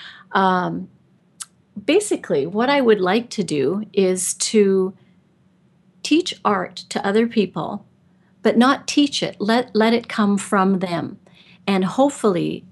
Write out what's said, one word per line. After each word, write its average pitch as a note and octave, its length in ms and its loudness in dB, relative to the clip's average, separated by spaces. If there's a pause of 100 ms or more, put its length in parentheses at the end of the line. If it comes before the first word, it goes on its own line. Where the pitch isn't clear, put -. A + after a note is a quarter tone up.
(340)
um, F#3 560 0 (960)
basically, C#4 600 0
what G#3 240 -2
I C#4+ 120 2
would G#3+ 200 4
like G#3+ 300 0
to G3 120 -4
do E3 500 -2
is F#3 420 0
to F#3+ 580 2 (1080)
teach - 400 0
art G3 320 -2 (140)
to - 160 -6
other G#3+ 220 2
people, F#3 580 -4 (560)
but G#3+ 160 2
not C4 300 4
teach C#4+ 360 0
it. D#3 160 -4
Let, A3+ 360 -2
let A3 180 2
it A#3 140 -2
come G3+ 300 0
from G3 420 0
them. E3+ 400 -6 (460)
And F#3+ 200 0
hopefully, F#3 880 -2